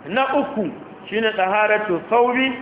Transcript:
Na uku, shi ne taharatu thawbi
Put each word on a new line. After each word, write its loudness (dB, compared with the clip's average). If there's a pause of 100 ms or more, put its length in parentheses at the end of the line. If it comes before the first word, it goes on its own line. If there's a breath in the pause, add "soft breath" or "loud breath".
Na -2
uku, -2 (400)
shi -2
ne 0
taharatu 2 (100)
thawbi 4 (100)